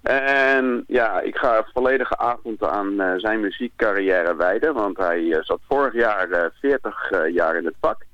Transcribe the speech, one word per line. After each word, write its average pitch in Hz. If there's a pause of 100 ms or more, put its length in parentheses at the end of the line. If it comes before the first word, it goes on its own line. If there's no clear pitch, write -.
En 135
ja, 110
ik -
ga 113
volledige 127
avond 117
aan, 98
eh, 92
zijn 110
muziekcarrière 98
wijden. 104
Want 104
hij, 85
eh, 80
zat 90
vorig 135
jaar, 107
eh, 87 (160)
veertig, 135
eh, 85
jaar 85
in 82
het 82
vak. -